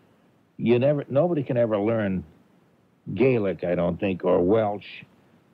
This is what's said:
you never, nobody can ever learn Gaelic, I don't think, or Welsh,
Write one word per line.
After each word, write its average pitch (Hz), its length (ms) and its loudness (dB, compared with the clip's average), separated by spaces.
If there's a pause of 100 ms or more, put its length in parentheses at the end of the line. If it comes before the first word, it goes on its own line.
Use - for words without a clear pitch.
(580)
you 120 200 2
never, 143 300 0
nobody 151 340 0
can 127 140 -4
ever 110 220 0
learn 101 460 -2 (920)
Gaelic, 101 500 0
I 87 100 0
don't 85 240 -2
think, 95 260 -4
or 90 160 2
Welsh, 104 640 0 (500)